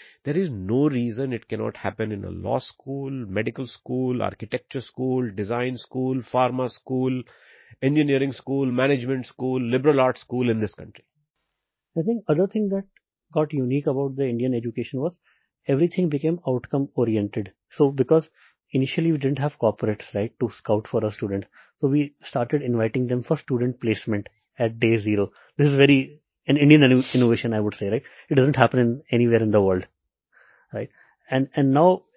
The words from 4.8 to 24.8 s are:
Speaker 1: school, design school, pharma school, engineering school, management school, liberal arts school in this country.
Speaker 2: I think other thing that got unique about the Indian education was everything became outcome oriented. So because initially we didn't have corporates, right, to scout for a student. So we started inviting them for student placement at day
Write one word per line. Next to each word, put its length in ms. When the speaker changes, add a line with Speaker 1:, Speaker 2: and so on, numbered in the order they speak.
Speaker 1:
school, 540
design 440
school, 440
pharma 380
school, 520
engineering 500
school, 380
management 560
school, 340
liberal 380
arts 220
school 280
in 120
this 140
country. 300
Speaker 2:
I 40
think 260
other 180
thing 220
that 160
got 180
unique 360
about 260
the 140
Indian 260
education 460
was 180
everything 420
became 380
outcome 480
oriented. 580
So 180
because 380
initially 400
we 80
didn't 220
have 200
corporates, 540
right, 240
to 180
scout 320
for 160
a 60
student. 360
So 80
we 340
started 400
inviting 460
them 160
for 120
student 440
placement 480
at 220
day 220